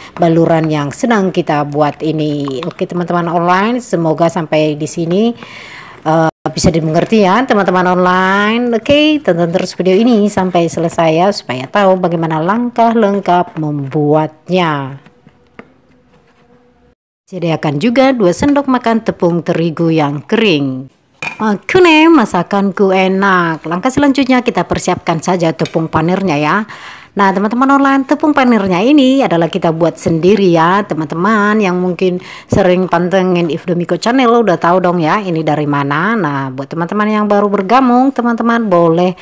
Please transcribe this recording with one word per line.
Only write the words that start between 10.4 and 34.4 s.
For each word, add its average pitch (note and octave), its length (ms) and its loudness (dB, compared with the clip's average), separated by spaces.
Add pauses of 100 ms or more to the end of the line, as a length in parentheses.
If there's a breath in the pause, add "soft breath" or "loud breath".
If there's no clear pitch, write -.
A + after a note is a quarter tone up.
selesai E3 480 -2
ya, F3 160 2
supaya B2+ 400 -8
tahu G3 240 2
bagaimana E3 480 -2
langkah A#3 480 0
lengkap G3 640 0
membuatnya. D3+ 1400 -2 (2250)
Sediakan D#3+ 560 -4
juga B3+ 320 2
dua F#3+ 240 2
sendok C#4+ 320 0
makan A3+ 400 -2
tepung F3 320 0
terigu E3 480 -2
yang D3 320 0
kering. C#3+ 720 -2 (480)
Makune D#4 720 2
masakanku G3 800 0
enak. F#3 720 0
Langkah F3 260 -4
selanjutnya C4 540 2
kita - 240 -2
persiapkan F3 560 -4
saja E3+ 320 0
tepung E3 320 -4
panirnya E3+ 480 0
ya. D3+ 220 0 (560 loud breath)
Nah G3+ 160 2
teman-teman A#3 480 2
online, C4+ 320 0
tepung D4+ 240 0
panirnya G3 480 2
ini C4+ 400 4
adalah E3+ 240 0
kita E3+ 240 -2
buat D#3+ 320 -2
sendiri F3+ 480 2
ya E3+ 320 2
teman-teman G3+ 800 -2
yang F3+ 160 0
mungkin F3+ 400 -2 (320 loud breath)
sering F3+ 400 2
pantengin F3 640 0
Ifdomiko E3+ 480 -4
channel A#3+ 400 2